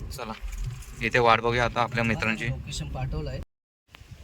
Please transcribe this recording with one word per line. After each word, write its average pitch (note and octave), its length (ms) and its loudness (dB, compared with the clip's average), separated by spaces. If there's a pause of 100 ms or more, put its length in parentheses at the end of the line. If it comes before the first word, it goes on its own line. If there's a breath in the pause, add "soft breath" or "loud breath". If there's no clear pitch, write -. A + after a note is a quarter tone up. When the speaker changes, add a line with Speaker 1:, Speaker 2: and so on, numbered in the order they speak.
(160)
Speaker 1:
चला, A2+ 160 -6 (680)
इथे A2+ 160 4
वाट A2+ 220 8
बघूया A#2 240 2
आता A#2 180 0
आपल्या A#2 220 0
मित्रांची. A2 440 0
Speaker 2:
लोकेशन C3+ 400 -6
पाठवलंय. C3+ 520 -4 (840)